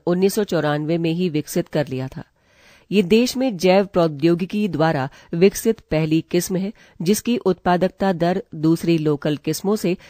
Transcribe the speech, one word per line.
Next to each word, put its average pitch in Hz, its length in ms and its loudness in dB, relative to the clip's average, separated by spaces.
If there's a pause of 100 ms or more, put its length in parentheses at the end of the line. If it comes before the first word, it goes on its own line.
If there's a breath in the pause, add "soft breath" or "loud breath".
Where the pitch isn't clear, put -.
उन्नीस 185 280 2
सौ 214 100 0
चौरानवे 151 540 -2
में 165 140 -2
ही 175 180 -2
विकसित 151 380 -4
कर 147 200 -2
लिया 131 200 -8
था। - 160 -14 (680 soft breath)
ये 196 120 4
देश 226 340 2
में 247 200 -2
जैव 185 280 4
प्रौद्योगिकी 170 840 0
द्वारा 156 420 -2 (240 loud breath)
विकसित 202 460 2
पहली 160 520 -2
किस्म 180 240 -2
है, 190 180 -4 (280 soft breath)
जिसकी 214 360 0
उत्पादकता 185 760 0
दर 175 300 -2 (120)
दूसरी 165 420 2
लोकल 151 400 -2
किस्मों 190 380 -4
से 190 220 -2 (120 loud breath)